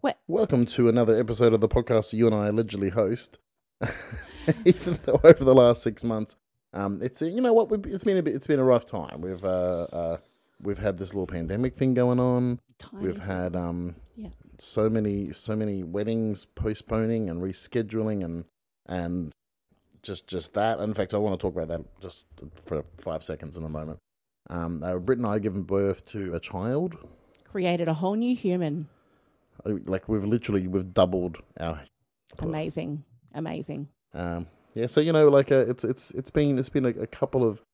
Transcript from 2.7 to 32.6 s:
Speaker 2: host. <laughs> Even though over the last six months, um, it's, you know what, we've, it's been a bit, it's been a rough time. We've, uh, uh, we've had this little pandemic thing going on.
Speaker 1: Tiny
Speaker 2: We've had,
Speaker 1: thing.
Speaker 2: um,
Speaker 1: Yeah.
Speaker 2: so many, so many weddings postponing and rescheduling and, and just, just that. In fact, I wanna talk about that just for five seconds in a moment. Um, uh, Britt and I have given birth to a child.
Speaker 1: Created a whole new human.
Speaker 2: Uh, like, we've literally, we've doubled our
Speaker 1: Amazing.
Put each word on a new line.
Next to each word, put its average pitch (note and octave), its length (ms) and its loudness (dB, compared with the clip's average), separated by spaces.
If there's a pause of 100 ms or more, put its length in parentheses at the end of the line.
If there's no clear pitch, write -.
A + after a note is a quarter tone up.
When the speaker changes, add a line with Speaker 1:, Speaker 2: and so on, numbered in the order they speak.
Speaker 2:
host. G#2+ 500 -2 (420)
<laughs> G#2+ 40 -4 (800)
Even F3 400 4
though - 180 2
over D#3+ 200 12
the C3 120 8
last A#2+ 260 8
six - 220 -4
months, A2 320 -4 (380)
um, G2+ 280 -4
it's, - 200 -4
you F3 200 -2
know B3 120 4
what, A3 180 4
we've, G#3 200 -2
it's G3 120 -6
been G3 140 2
a F3+ 40 2
bit, D3 140 -2
it's C3+ 120 -6
been D3 120 4
a C3 40 4
rough B2 220 6
time. D#2+ 360 -8
We've, F2+ 220 -8
uh, F2+ 480 0
uh, E2+ 260 -4 (440)
we've G2 160 -4
had F#2+ 220 -2
this F#2 140 -8
little G2 120 -4
pandemic F#2+ 500 -4
thing C3 200 2
going B2 240 2
on. B2 400 0 (180)
Speaker 1:
Tiny - 300 -14
Speaker 2:
We've F#2 100 -4
had, F#2 360 -4
Speaker 1:
thing. F2+ 80 -2
Speaker 2:
um, F2 340 -6 (200)
Speaker 1:
Yeah. - 140 -14 (300)
Speaker 2:
so - 300 -2
many, G2+ 420 -2
so - 240 -6
many G#2 280 -4
weddings G#2+ 600 -4
postponing A2 880 -4
and F2 100 -6
rescheduling G#2+ 840 -4
and, E2+ 220 -8 (400)
and F2 480 -6 (680)
just, - 240 -12
just - 260 -8
that. G#2+ 260 0
In G#2+ 140 -4
fact, G2+ 220 -4
I - 20 2
wanna G2+ 200 0
talk F2 180 -4
about D#2+ 140 -6
that E2 120 -6 (180)
just - 260 -16 (400)
for D2+ 200 -6 (140)
five D#2+ 240 -8
seconds D#2 340 -10
in E2 60 -10
a D#2 60 -8
moment. D#2 280 -10 (540)
Um, E2+ 320 -6
uh, F#2 140 -2
Britt G2+ 200 0
and A#2+ 80 -2
I G#2 80 0
have G#2+ 80 0
given G2 220 -2
birth G2 440 0
to F#2+ 280 -8
a E2+ 40 -2
child. C3 560 -4 (500)
Speaker 1:
Created F3 420 -2
a D#3+ 80 0
whole F3+ 200 -2
new A#3+ 200 0
human. F3 540 -2 (760)
Speaker 2:
Uh, G#2 100 -2 (100)
like, F#2 240 -4
we've G#2+ 160 0
literally, G#2 420 0
we've F#2 260 -2
doubled F2+ 440 2 (220)
our E2 220 -6 (580)
Speaker 1:
Amazing. D#3 640 -6 (300)